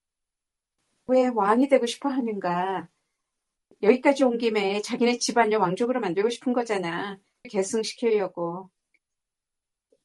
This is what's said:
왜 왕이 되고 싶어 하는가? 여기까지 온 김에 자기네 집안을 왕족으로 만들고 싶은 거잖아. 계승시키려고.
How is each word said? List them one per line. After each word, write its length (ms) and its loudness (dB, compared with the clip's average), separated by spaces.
왜 200 2
왕이 420 2
되고 180 4
싶어 220 -6
하는가? 800 -4
여기까지 420 4
온 140 2
김에 440 0
자기네 360 0
집안을 400 0
왕족으로 420 0
만들고 300 0
싶은 240 -4
거잖아. 640 -4
계승시키려고. 1200 -4